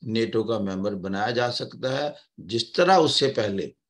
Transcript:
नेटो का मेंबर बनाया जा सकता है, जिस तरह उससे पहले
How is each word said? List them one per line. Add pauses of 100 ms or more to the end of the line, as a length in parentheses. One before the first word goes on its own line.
नेटो
का
मेंबर
बनाया
जा
सकता
है, (240)
जिस
तरह
उससे
पहले (160)